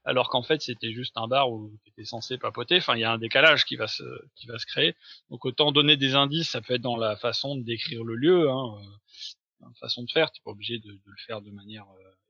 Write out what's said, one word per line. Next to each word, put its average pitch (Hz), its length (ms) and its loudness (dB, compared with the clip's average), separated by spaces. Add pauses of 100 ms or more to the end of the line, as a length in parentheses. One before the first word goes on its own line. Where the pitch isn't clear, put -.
alors 127 240 2
qu'en 123 140 0
fait, 156 180 0
c'était 117 320 -6
juste 123 240 -8
un 113 100 -4
bar 131 240 4
où 107 220 -10 (100)
t'étais 107 220 -20
censé 120 320 -8
papoter, 120 400 -2
enfin, 139 180 2
il 117 60 -2
y - 20 0
a 113 80 2
un 113 60 0
décalage 131 480 6
qui 131 100 -6
va 117 120 -4
se, - 160 -8 (340)
qui 120 100 -18
va 117 120 -12
se - 60 -8
créer. 160 300 0 (340)
Donc, - 140 -14
autant 147 300 2
donner 147 240 6
des 135 180 2
indices, 143 360 2
ça 117 100 -4
peut 123 140 -2
être 120 60 -4
dans 120 140 -2
la 110 220 0
façon 135 400 -4
de 127 60 -6
décrire 117 420 -6
le 117 100 -4
lieu, 156 340 6
hein, 131 280 -2
euh, 101 40 -18 (840)
une 120 120 -20
façon 123 240 -6
de 120 80 -8
faire, 156 200 4
t'es - 140 -20
pas - 60 -10
obligé 107 260 -8
de, 104 140 -14
de 101 140 -20
le 101 100 -20 (100)
faire 110 160 -8
de 104 80 -20
manière, 101 360 -16
euh, 95 240 -20 (200)